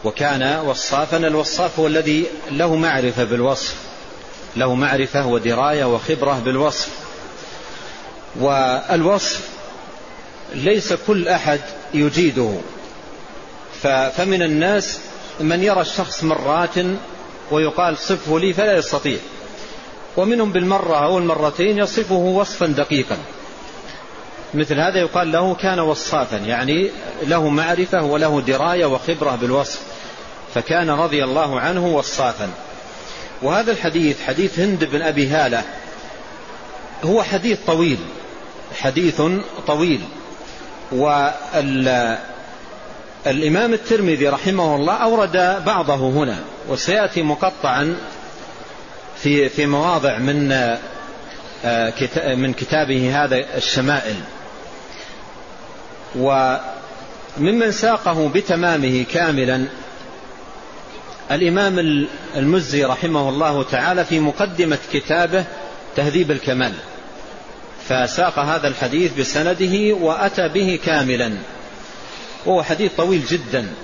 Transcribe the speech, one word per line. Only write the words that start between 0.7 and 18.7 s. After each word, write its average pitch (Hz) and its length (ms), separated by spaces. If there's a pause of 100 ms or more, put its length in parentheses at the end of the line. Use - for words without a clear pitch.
الوصاف 160 640
هو 160 80
الذي 156 380 (260)
له 160 240
معرفة 131 480
بالوصف، 120 520 (800)
له 127 200
معرفة 135 520
ودراية 120 580
وخبرة 135 600
بالوصف، 135 440 (1500)
والوصف 139 1080 (1040)
ليس 180 380
كل 180 340
أحد 156 320 (340)
يجيده، 143 600 (1300)
ف-، 143 60
فمن 165 560
الناس 170 560 (400)
من 165 240
يرى 196 180
الشخص - 420
مرات 160 520 (760)
ويقال: 156 460
"صفه 165 420
لي"، 185 140
فلا 202 240